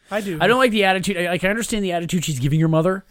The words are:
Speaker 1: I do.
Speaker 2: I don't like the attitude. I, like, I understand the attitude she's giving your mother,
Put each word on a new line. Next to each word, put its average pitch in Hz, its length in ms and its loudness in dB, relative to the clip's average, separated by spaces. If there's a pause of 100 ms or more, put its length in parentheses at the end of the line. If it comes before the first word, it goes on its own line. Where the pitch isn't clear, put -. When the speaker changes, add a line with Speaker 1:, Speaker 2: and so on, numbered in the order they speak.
(100)
Speaker 1:
I 208 100 -4
do. 196 180 -6
Speaker 2:
I 175 100 4
don't 240 100 4
like 254 140 4
the 208 120 2
attitude. 190 320 0
I, 175 140 -2
like, 180 140 -2
I 190 40 0
understand 214 340 -2
the 185 100 -2
attitude 170 340 -2
she's 139 140 -4
giving 147 200 2
your 160 80 4
mother, 170 420 0